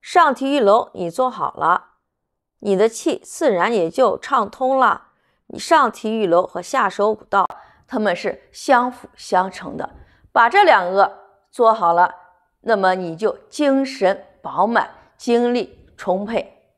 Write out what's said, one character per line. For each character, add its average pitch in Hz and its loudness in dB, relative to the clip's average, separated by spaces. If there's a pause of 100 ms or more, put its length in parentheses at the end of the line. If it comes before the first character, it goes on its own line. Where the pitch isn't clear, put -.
上 320 2
提 269 -2
玉 285 2
楼， 208 4
你 175 -6
做 254 -2
好 185 -6
了， - -2 (640)
你 202 0
的 214 2
气 226 -4
自 - -2
然 196 0
也 170 0
就 240 0
畅 233 -2
通 262 -4
了。 233 0 (440)
你 - -14
上 - 2
提 220 -8
玉 214 -2
楼 170 2
和 180 -12
下 233 -2
收 208 -2
骨 214 -10
道， 196 0 (440)
它 262 -8
们 208 0
是 - -10
相 247 0
辅 - -20
相 190 -2
成 - -16
的。 - -12 (400)
把 233 4
这 392 4
两 214 4
个 190 2 (380)
做 226 4
好 175 0
了， 175 2 (460)
那 220 0
么 185 2
你 175 -8
就 202 -4 (120)
精 277 0
神 196 -2 (160)
饱 147 -2
满， 226 -2 (280)
精 240 0
力 - -6
充 190 -4
沛。 - -8